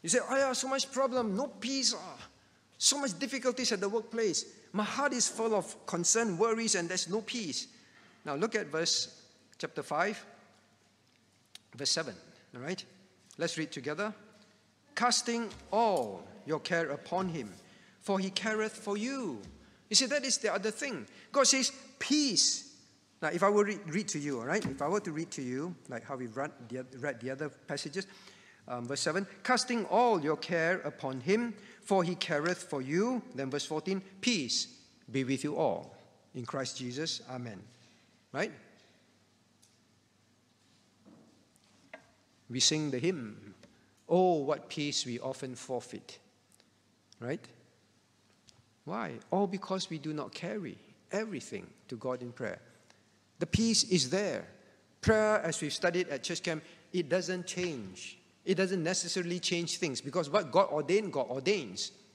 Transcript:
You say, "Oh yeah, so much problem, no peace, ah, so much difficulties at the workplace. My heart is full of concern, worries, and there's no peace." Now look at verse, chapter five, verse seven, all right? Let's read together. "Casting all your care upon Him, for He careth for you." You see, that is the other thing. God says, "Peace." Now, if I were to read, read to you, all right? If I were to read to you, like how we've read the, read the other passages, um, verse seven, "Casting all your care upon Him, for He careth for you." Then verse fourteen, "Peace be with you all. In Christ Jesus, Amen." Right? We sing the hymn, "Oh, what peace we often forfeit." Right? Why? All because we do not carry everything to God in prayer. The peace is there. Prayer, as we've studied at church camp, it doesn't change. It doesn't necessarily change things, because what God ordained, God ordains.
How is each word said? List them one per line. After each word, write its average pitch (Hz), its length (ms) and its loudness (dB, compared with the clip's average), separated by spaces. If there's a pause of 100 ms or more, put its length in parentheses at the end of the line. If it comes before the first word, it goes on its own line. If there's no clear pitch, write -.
You 170 80 -6
say, 240 180 6
"Oh 254 80 0
yeah, 269 180 4
so 254 140 -2
much 269 240 0
problem, 247 440 2
no 262 100 0
peace, 240 500 0
ah, 160 220 -12 (600)
so - 200 4
much 226 220 -2
difficulties 254 520 0
at 190 100 0
the 202 80 0
workplace. 220 560 -2 (280)
My 208 100 0
heart 262 300 2
is 240 140 2
full 226 260 0
of 175 320 -2
concern, 185 540 2
worries, 226 340 4
and 170 160 0
there's 180 180 -2
no 208 140 -2
peace." 208 460 -6 (580)
Now 147 80 -4
look 214 220 0
at 196 120 0
verse, - 540 0 (380)
chapter - 240 -6
five, 180 420 -2 (1500)
verse 135 160 0
seven, 139 240 0 (400)
all 123 60 -12
right? 170 220 -6 (540)
Let's 165 220 -2
read 156 120 -4
together. 151 400 -4 (840)
"Casting 233 560 2 (200)
all 151 520 4 (240)
your 151 140 0
care 170 280 0
upon 175 400 -2
Him, 120 240 -6 (480)
for 196 160 0
He 190 140 0
careth 214 420 0
for 208 240 -4
you." 220 420 -4 (500)
You 214 60 2
see, 262 120 8
that 277 180 2
is 262 120 2
the 202 160 0
other 202 180 0
thing. 214 360 -6 (240)
God 269 160 6
says, 262 240 4 (280)
"Peace." - 720 2 (480)
Now, 156 80 0
if 170 140 2
I 202 60 8
were 208 160 6
to 202 60 -2
read, 165 220 -8
read 196 160 0
to 151 100 -4
you, 143 200 -2
all 113 60 -6
right? 175 200 0
If 139 160 -4
I 143 60 2
were 202 120 2
to 202 120 -6
read 160 200 -6
to - 100 -8
you, 139 340 -4 (120)
like 120 160 -8
how 139 120 -8
we've 120 200 -8
read 143 160 -4 (160)
the, 127 180 -8 (140)
read 127 220 -4
the 131 100 -4
other 143 180 -4
passages, 151 580 -8 (600)
um, 120 180 -6
verse 139 160 -4
seven, 180 260 0 (160)
"Casting 240 420 2
all 220 360 4
your 151 160 2
care 170 420 0
upon 135 420 -6
Him, 214 320 2 (280)
for 190 220 4
He 175 120 0
careth 165 480 0
for 139 180 -4
you." 202 400 2 (120)
Then 135 160 -4
verse 143 160 -2
fourteen, 190 360 -2 (200)
"Peace 175 460 2 (420)
be 131 140 0
with 127 200 0
you 147 120 -2
all. 95 400 0 (380)
In 123 120 -6
Christ 131 320 -4
Jesus, 135 520 -6
Amen." 120 320 -8 (720)
Right? 139 180 -2 (4000)
We 123 100 -4
sing 151 320 4
the 123 80 0
hymn, 113 560 -4 (540)
"Oh, 175 300 6
what 139 280 0
peace 147 380 -2
we 120 140 -4
often 131 360 -6
forfeit." - 640 -8 (1000)
Right? 123 280 -4 (1400)
Why? 175 280 -6 (180)
All 196 160 2
because 190 420 -4
we 160 80 -6
do 151 160 -6
not 151 200 -6
carry 170 440 -8 (340)
everything 156 560 -6 (200)
to 123 100 -8
God 127 240 -4
in 120 100 -8
prayer. 110 300 -6 (800)
The 175 80 0
peace 226 360 4
is 143 260 4
there. 151 380 0 (540)
Prayer, 214 400 6
as 165 180 -2
we've 147 140 -2
studied 180 340 2
at 135 160 -4
church 170 180 -4
camp, 156 220 -2 (300)
it 180 160 0
doesn't 180 360 0
change. 135 720 -6 (280)
It 185 100 4
doesn't 185 280 2
necessarily 175 560 0
change 170 380 0
things, 139 240 -2
because 147 280 -2
what 165 220 2
God 185 200 6
ordained, 156 400 2
God 127 180 0
ordains. 131 600 -2 (240)